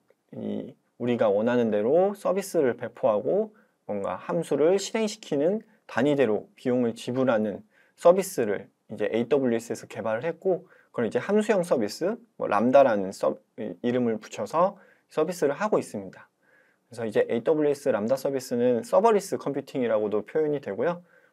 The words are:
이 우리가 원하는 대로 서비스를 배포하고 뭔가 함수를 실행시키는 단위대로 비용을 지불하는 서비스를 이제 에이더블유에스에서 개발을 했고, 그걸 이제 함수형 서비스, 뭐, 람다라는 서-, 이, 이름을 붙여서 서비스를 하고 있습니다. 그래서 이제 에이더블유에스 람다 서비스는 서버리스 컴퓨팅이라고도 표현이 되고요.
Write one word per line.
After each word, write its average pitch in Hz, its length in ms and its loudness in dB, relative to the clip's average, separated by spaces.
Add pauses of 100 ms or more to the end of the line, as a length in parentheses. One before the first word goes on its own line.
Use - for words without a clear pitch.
(340)
이 107 420 -10 (220)
우리가 120 320 0
원하는 117 400 2
대로 143 460 2
서비스를 180 600 0
배포하고 135 800 -2 (300)
뭔가 98 300 -4
함수를 165 640 0
실행시키는 208 800 -2 (240)
단위대로 123 680 0
비용을 123 400 0
지불하는 113 680 -2 (320)
서비스를 139 760 2 (220)
이제 107 200 -4
에이더블유에스에서 117 760 0
개발을 110 360 -4
했고, 170 440 -2 (200)
그걸 - 180 -4
이제 - 140 0
함수형 208 440 2
서비스, 165 540 -2 (180)
뭐, - 120 -6
람다라는 110 640 4
서-, - 260 -4 (220)
이, 107 240 -8
이름을 120 340 0
붙여서 160 640 -2 (300)
서비스를 156 440 0
하고 202 240 0
있습니다. 98 520 -8 (600)
그래서 117 160 -8
이제 113 240 0
에이더블유에스 147 600 0
람다 113 260 2
서비스는 123 680 0
서버리스 190 540 2
컴퓨팅이라고도 113 880 -2
표현이 151 360 -2
되고요. 151 420 -4 (300)